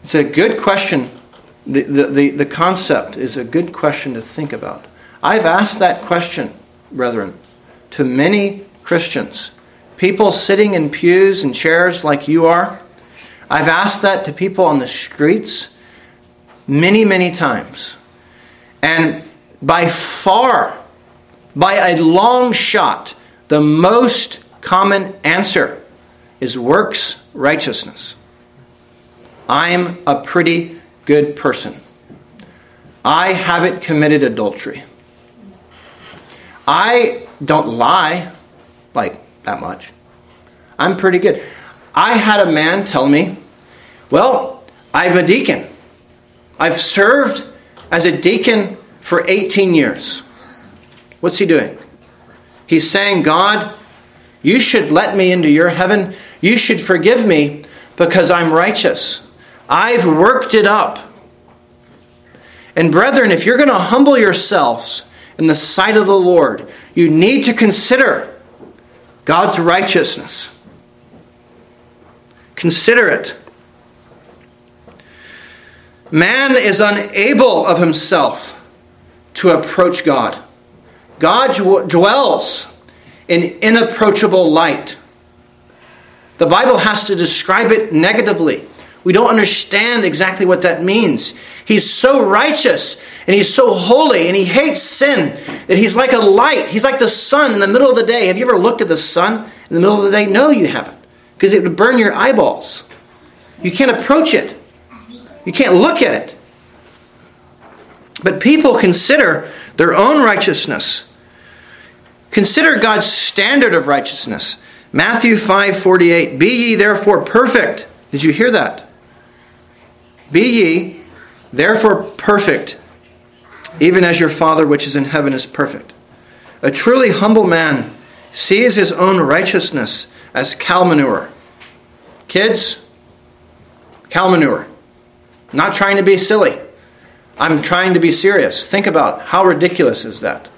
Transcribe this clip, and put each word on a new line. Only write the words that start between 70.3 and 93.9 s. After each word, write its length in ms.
Consider 540
it. 260
Man 440
is 260
unable 840
of 120
himself 840
to 160
approach 540
God. 340
God 380
dw-, 320
dwells 800
in 320
inapproachable 880
light. 460
The 80
Bible 320
has 280
to 100
describe 560
it 200
negatively. 720
We 60
don't 180
understand 720
exactly 420
what 160
that 200
means. 500
He's 240
so 380
righteous 720
and 80
he's 180
so 180
holy 540